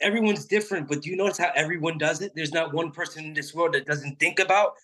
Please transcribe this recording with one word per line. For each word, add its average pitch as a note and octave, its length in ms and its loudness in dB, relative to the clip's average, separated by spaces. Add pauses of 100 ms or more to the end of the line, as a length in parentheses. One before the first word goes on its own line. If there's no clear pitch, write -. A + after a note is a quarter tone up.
everyone's G#3 440 2
different. G3 420 0
But D3 140 -2
do D3 80 -10
you F3+ 80 -4
notice G3 200 0
how F3 180 2
everyone D#3+ 420 0
does D#3 240 0
it? G3 140 -6
There's D#3 180 -4
not D#3+ 200 0
one D#3+ 180 -2
person D#3 340 -10
in D#3 80 -12
this D3 200 -8
world D#3+ 200 2
that C3+ 120 -2
doesn't C#3+ 340 -4
think E3+ 200 2
about F#3+ 340 4 (100)